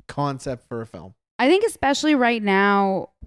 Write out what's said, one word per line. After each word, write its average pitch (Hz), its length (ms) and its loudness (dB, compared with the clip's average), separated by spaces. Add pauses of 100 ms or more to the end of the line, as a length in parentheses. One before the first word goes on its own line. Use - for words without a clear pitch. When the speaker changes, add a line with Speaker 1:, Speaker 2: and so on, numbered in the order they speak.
Speaker 1:
concept 139 600 -6
for 117 140 -10
a 113 60 -12
film. 87 260 -18 (240)
Speaker 2:
I 247 100 2
think 381 180 4
especially 294 500 0
right 240 260 2
now, 196 680 2 (180)